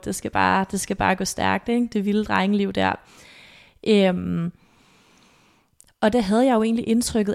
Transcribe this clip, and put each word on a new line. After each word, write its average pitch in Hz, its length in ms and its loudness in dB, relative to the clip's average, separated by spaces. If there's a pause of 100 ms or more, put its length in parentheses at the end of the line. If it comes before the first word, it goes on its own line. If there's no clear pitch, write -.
det 196 100 -6
skal - 160 -8
bare, 190 400 2
det 196 100 -4
skal - 160 -6
bare 190 180 0
gå 190 100 -6
stærkt, - 440 -4
ikke? 240 240 0
Det 202 120 -2
vilde 208 200 0
drengeliv 196 480 0
der. 95 200 0 (960)
Øhm, 180 640 0 (1500)
og 220 120 2
der 247 80 2
havde 220 260 2
jeg 262 80 4
jo 220 80 4
egentlig 226 260 -2
indtrykket 220 460 0